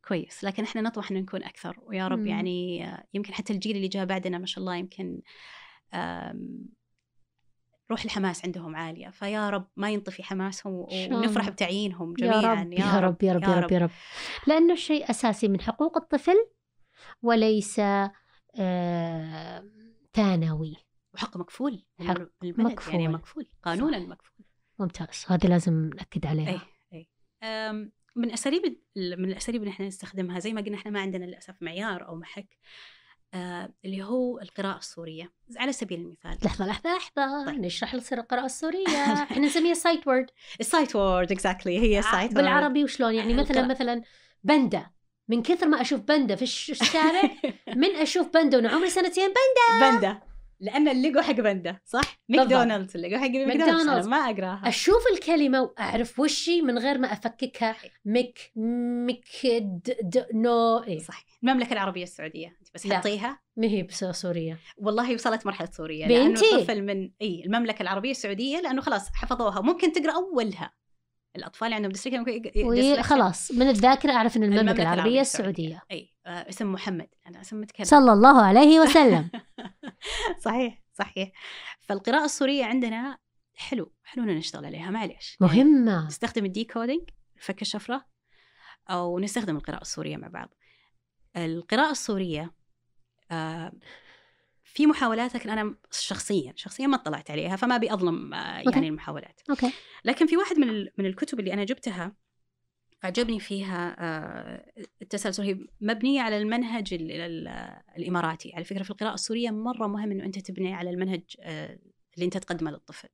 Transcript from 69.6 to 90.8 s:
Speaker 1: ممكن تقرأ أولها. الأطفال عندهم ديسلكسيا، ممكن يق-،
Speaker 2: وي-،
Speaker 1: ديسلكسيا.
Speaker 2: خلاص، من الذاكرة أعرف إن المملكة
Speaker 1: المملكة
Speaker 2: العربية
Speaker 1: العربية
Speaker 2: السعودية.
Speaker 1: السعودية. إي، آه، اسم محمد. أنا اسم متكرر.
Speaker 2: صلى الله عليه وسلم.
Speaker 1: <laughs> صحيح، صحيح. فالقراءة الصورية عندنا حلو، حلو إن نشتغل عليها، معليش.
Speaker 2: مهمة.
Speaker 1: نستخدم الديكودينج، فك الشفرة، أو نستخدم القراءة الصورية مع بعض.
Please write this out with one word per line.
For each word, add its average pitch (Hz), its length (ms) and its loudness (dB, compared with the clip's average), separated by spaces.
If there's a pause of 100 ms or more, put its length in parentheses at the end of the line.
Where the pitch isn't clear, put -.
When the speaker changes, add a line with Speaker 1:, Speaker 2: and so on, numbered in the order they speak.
Speaker 1:
ممكن 330 320 2
تقرأ 320 200 0
أولها. 247 600 -2 (640)
الأطفال - 360 -8
عندهم 208 200 -4
ديسلكسيا، 247 260 -6
ممكن 240 140 -4
يق-، 226 340 -2
Speaker 2:
وي-، 233 100 2
Speaker 1:
ديسلكسيا. 269 260 4
Speaker 2:
خلاص، 240 500 2
من 254 160 6
الذاكرة 269 440 6
أعرف 233 240 2
إن 220 60 4
المملكة 208 180 4
Speaker 1:
المملكة 220 220 4
Speaker 2:
العربية 170 180 2
Speaker 1:
العربية 240 200 4
Speaker 2:
السعودية. 190 460 -2
Speaker 1:
السعودية. 160 240 -10
إي، - 260 -14 (100)
آه، 175 220 -12
اسم 196 240 -6
محمد. 185 360 -6 (180)
أنا 175 140 -18
اسم 214 200 -12
متكرر. 214 240 -10
Speaker 2:
صلى 262 280 10
الله 240 300 12
عليه 294 380 10
وسلم. 254 500 8
Speaker 1:
<laughs> - 1120 -10
صحيح، 233 380 -2 (120)
صحيح. 190 380 -6 (480)
فالقراءة 233 440 0
الصورية 277 400 0
عندنا 240 540 -2 (360)
حلو، - 380 -8 (120)
حلو 240 200 -6
إن 214 40 0
نشتغل 156 360 -4
عليها، 160 260 -10
معليش. - 500 -8
Speaker 2:
مهمة. 214 680 8
Speaker 1:
نستخدم 214 380 -4
الديكودينج، 233 640 -4 (300)
فك 190 220 -8
الشفرة، 233 440 -8 (840)
أو 175 280 -2
نستخدم 202 380 -4
القراءة - 240 -10
الصورية 151 360 -10
مع - 120 -14
بعض. - 260 -16 (840)